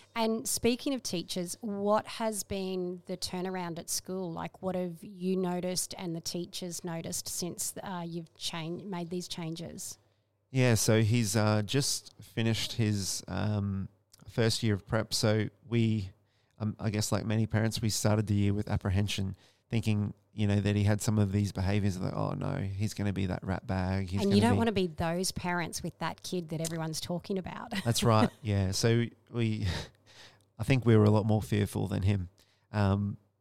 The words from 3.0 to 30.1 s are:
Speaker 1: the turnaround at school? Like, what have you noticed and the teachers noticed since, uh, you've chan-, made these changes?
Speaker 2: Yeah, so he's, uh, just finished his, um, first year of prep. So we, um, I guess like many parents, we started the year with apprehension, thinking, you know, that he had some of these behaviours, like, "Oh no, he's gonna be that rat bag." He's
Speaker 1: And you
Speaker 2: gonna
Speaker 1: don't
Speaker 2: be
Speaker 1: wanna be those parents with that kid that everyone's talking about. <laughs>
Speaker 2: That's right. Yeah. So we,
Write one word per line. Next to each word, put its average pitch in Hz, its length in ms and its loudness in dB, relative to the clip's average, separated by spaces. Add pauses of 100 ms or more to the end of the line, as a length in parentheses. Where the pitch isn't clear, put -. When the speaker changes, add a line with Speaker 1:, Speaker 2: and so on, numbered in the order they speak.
Speaker 1:
the 185 100 -6
turnaround 180 640 -6
at - 100 -14
school? 185 440 -6
Like, 170 280 -10
what 185 140 -4
have 180 260 -4
you 185 360 -4
noticed 180 600 -2
and 170 180 -6
the 165 40 -6
teachers 175 640 -8
noticed 170 460 -8
since, - 520 -6
uh, 180 240 -8
you've 165 300 -10
chan-, 170 540 -8
made 175 200 -6
these 180 180 -6
changes? - 720 -10 (520)
Speaker 2:
Yeah, 127 240 6
so 110 260 6
he's, 110 340 2
uh, 107 260 4
just - 600 -2
finished 113 520 0
his, 104 540 0
um, 98 600 -2 (420)
first 113 340 2
year 110 100 4
of 98 140 -4
prep. 110 260 -2
So 110 340 2 (220)
we, 110 400 2 (500)
um, 107 200 -2
I 110 100 0
guess 104 220 -2
like 104 140 0
many 110 200 2
parents, 110 360 0
we 110 80 0
started 107 380 2
the 104 60 0
year 101 200 2
with 104 160 -2
apprehension, 98 640 0 (340)
thinking, 104 440 0 (200)
you 107 140 0
know, 101 120 4
that 101 160 2
he 101 80 4
had 104 180 2
some 107 160 2
of 101 140 4
these 101 220 0
behaviours, 95 440 2
like, 95 160 -4
"Oh 104 180 -2
no, 95 260 -4
he's 98 360 -4
gonna 101 200 -2
be 95 140 0
that 90 140 -4
rat 92 240 -4
bag." 95 440 -2
He's 90 120 -2
Speaker 1:
And 202 100 2
you 202 100 6
Speaker 2:
gonna 226 80 4
Speaker 1:
don't 247 60 4
Speaker 2:
be - 20 2
Speaker 1:
wanna 233 160 2
be 185 140 0
those 170 440 -2
parents 175 500 -4
with - 180 -8
that - 240 -6
kid 170 260 -6
that 160 100 -6
everyone's 160 400 -4
talking 180 380 -4
about. - 340 -8
<laughs> 196 140 -6
Speaker 2:
That's 117 180 2
right. 110 260 6 (120)
Yeah. 98 300 2
So 117 340 4 (260)
we, 110 340 0 (460)